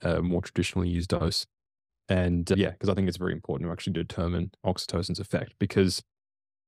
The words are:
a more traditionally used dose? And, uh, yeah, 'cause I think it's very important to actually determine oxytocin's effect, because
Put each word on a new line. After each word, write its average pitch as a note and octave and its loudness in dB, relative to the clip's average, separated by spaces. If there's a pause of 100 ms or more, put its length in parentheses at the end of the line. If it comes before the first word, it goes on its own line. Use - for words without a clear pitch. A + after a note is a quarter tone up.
a E2 0
more F2 0
traditionally F2+ -2
used F2 -2
dose? - 0 (640)
And, F2+ 2
uh, F#2+ 6
yeah, F2+ 2
'cause - -2
I G2 2
think G2 2
it's F2 -2
very F2+ -2
important E2+ -4
to E2+ -4
actually E2+ -4
determine E2+ -2 (140)
oxytocin's F2+ -2
effect, - -4
because F#2+ 2 (640)